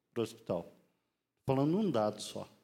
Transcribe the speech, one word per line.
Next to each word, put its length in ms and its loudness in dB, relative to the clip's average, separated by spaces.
pro 100 0
hospital. 480 -4
Falando 320 2
um 120 2
dado 320 0
só. 260 -10